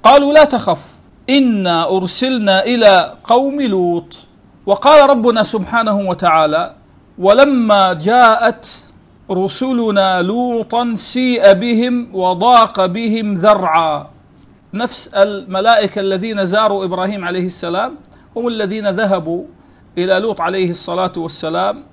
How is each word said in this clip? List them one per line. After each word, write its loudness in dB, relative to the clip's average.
قالوا: 6
"لا 8
تخف، -2
إنا 2
أرسلنا 0
إلى 2
قوم 0
لوط". -4
وقال 4
ربنا 2
سبحانه -2
وتعالى: 0
"ولما 4
جاءت 2
رسلنا -2
لوطا -4
سيء 2
بهم -2
وضاق 2
بهم -4
ذرعا". 0
نفس -8
الملائكة 0
الذين -4
زاروا 0
إبراهيم -6
عليه -4
السلام -6
هم -6
الذين -6
ذهبوا -4
إلى -4
لوط -6
عليه -4
الصلاة -6
والسلام -8